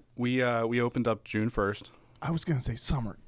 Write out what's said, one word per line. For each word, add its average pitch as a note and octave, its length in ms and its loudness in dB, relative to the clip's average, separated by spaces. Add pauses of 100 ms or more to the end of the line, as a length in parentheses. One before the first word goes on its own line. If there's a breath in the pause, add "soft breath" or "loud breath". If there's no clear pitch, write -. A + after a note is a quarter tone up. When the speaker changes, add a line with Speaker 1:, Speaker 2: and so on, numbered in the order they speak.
(160)
Speaker 1:
We, B2 280 0
uh, A#2 240 2
we A#2+ 140 2
opened A#2+ 260 0
up A2 160 0
June A2 260 0
first. G#2 400 -2 (320 soft breath)
Speaker 2:
I - 80 -4
was E3 160 -2
gonna D3 160 0
say A#2+ 140 -4
summer. A#2 420 -2 (100)